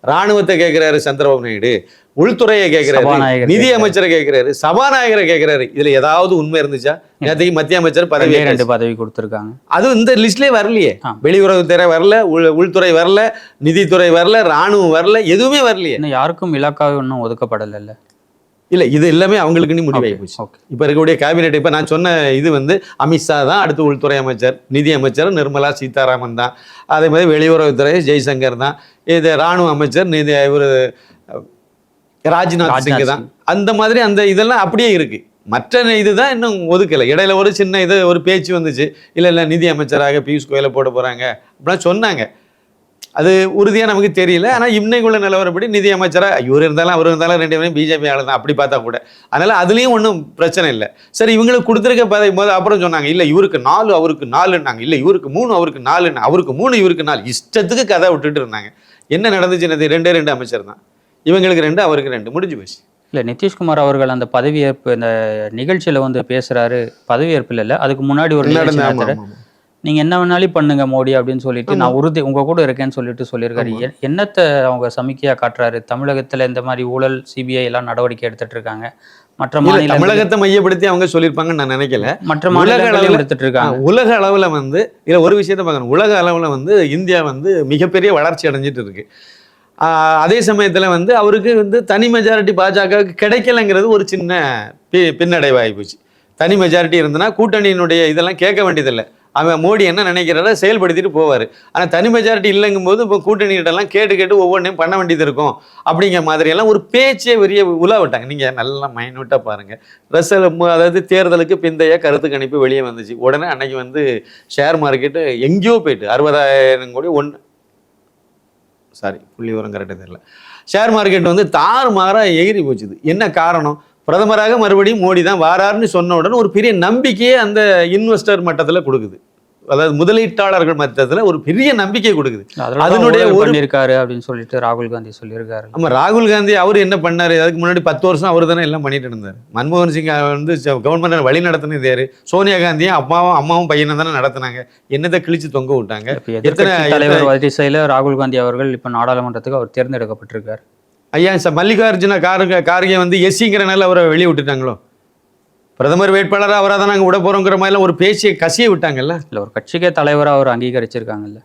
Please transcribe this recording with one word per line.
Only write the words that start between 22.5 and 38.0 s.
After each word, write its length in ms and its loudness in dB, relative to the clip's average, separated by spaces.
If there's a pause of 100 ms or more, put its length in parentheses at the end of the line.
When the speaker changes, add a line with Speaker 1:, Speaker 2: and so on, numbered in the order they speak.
Speaker 1:
வந்து 320 0 (200)
அமித்ஷா 420 0
தான் 160 2
அடுத்து 220 -2
உள்துறை 340 0
அமைச்சர், 500 -2
நிதி 240 0
அமைச்சர் 420 0
நிர்மலா 380 -2
சீதாராமன் 640 -4
தான், 240 -4 (280)
அதே 240 2
மாதிரி 220 2
வெளியுறவுத்துறை 680 2
ஜெய்சங்கர் 600 0
தான், 220 -4 (240)
இது 320 2
ராணுவ 340 0
அமைச்சர் 380 0
நிதி, 240 0
இவரு, 600 2 (1300)
ராஜ்நாத் 80 0
Speaker 2:
ராஜ்நாத் 460 0
Speaker 1:
சிங் 200 0
தான். 80 2
Speaker 2:
சிங். 240 -4 (140)
Speaker 1:
அந்த 300 0
மாதிரி 260 2
அந்த 260 2
இதெல்லாம் 340 2
அப்படியே 300 0
இருக்கு. 360 -2 (180)
மற்ற 540 0
இதுதான் 340 2
இன்னும் 380 -4
ஒதுக்கல. 440 2
இடையில 220 2
ஒரு 180 2
சின்ன 280 0
இது, 260 2